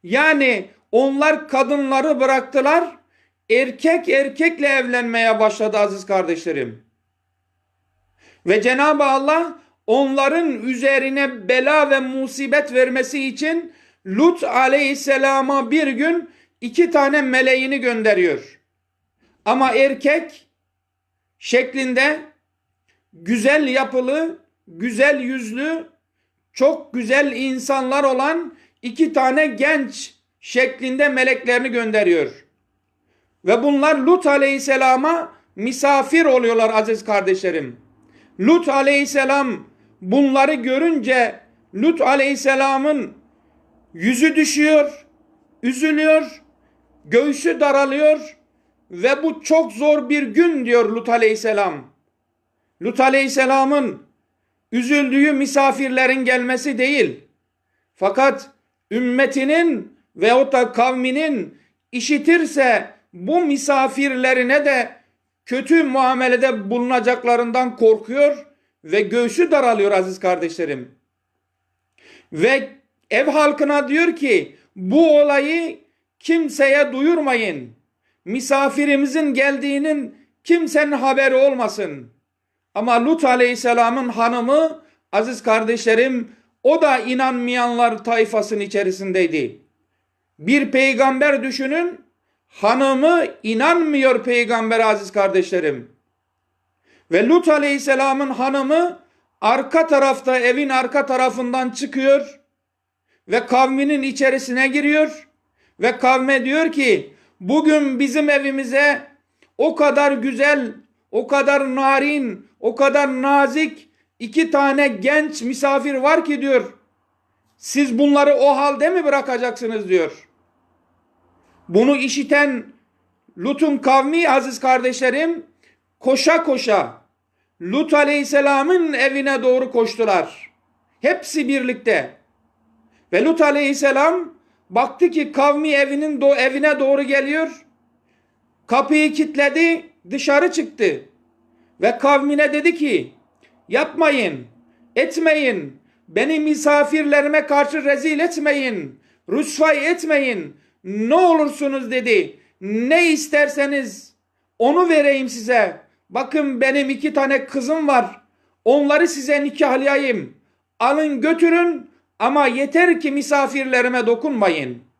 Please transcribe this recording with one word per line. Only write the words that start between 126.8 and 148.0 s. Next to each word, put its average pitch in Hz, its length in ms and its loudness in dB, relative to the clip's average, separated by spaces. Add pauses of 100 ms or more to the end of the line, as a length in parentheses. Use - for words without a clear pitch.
Lut 285 320 -2
aleyhisselamın 285 1000 2
evine 269 500 -2
doğru 254 280 0
koştular. 220 800 -2 (500)
Hepsi 302 460 -4
birlikte. 247 680 -2 (960)
Ve 202 100 2
Lut 320 180 2
aleyhisselam 285 920 0 (360)
baktı 254 420 0
ki 294 200 -2
kavmi 294 400 0
evinin 285 500 -2
do-, 277 140 4
evine 269 440 0
doğru 277 240 2
geliyor. 277 640 -2 (1000)
Kapıyı 302 460 2
kilitledi, 302 760 0 (200)
dışarı 285 420 0
çıktı. 190 540 -4 (760)
Ve 233 160 0
kavmine 285 560 2
dedi 311 220 0
ki, 240 380 -2 (560)
"Yapmayın, 240 800 0 (480)
etmeyin, 269 800 0 (300)
beni 269 320 -2
misafirlerime 294 1080 0
karşı 285 380 0
rezil 285 360 -2